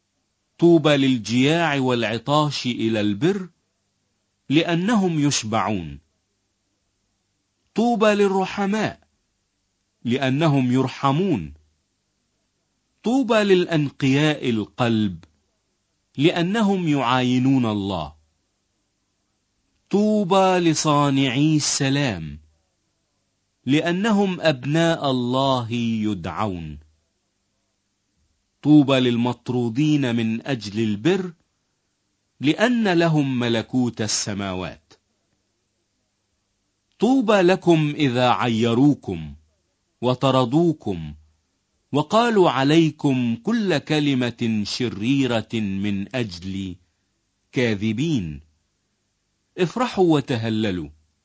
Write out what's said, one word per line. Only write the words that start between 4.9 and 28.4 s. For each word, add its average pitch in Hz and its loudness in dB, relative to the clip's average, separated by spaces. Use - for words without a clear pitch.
يشبعون. 104 -2
طوبى 226 2
للرحماء، 202 0
لأنهم 135 0
يرحمون. 131 -2
طوبى 240 0
للأنقياء 151 2
القلب، 107 -2
لأنهم 180 0
يعاينون 127 2
الله. 95 -4
طوبى 196 2
لصانعي 147 2
السلام، 135 -2
لأنهم 180 0
أبناء 147 0
الله 127 -2
يدعون. 98 -4